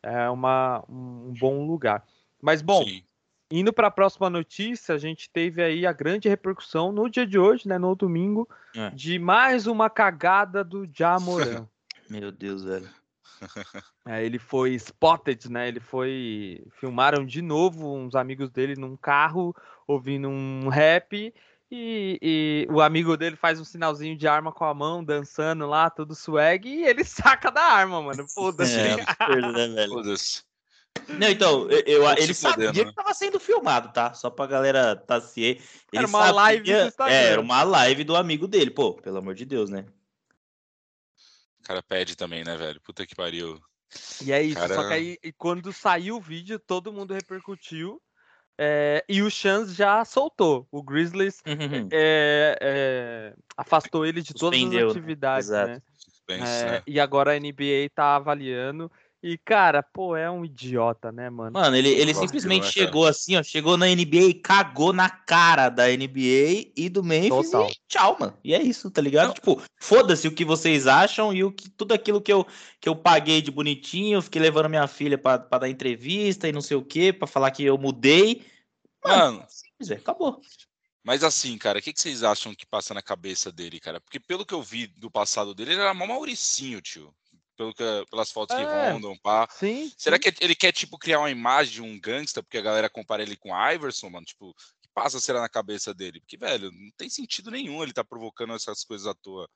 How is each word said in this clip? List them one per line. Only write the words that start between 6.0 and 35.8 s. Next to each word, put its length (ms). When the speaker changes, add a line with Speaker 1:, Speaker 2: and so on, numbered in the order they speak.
Speaker 1:
repercussão 640
no 180
dia 160
de 140
hoje, 300
né, 100
no 160
domingo, 540
Speaker 3:
É. 160
Speaker 1:
de 300
mais 480
uma 200
cagada 760
do 280
Ja 280
Morant. 440
Speaker 3:
<laughs> 240
Meu 220
Deus, 320
velho. 240
Speaker 1:
É, 200
ele 160
foi 340
spotted, 760
né? 200
Ele 120
foi, 840
filmaram 440
de 180
novo 520
uns 220
amigos 340
dele 240
num 220
carro, 580
ouvindo 420
um 400
rap, 640
e, 520
e 480
o 100
amigo 360
dele 200
faz 240
um 40
sinalzinho 520
de 100
arma 240
com 140
a 80
mão, 320
dançando 640
lá, 240
todo 240
swag, 540
e 160
ele 280
<laughs> 320
saca 60
da 120
arma, 380
mano. 280
Foda-se. 500
Speaker 3:
É, 160
absurdo, 580
né, 160
velho? 240
Speaker 2:
Foda-se. 500
Speaker 3:
Não, 180
então, 420
eu, 160
eu, 160
Speaker 2:
Pouco 200
Speaker 3:
ele 120
Speaker 2:
se 80
fodendo, 240
Speaker 3:
sabia 180
Speaker 2:
né? 60
Speaker 3:
que 60
tava 180
sendo 240
filmado, 540
tá? 220
Só 160
pra 160
galera 500
tá 240
ciente. 400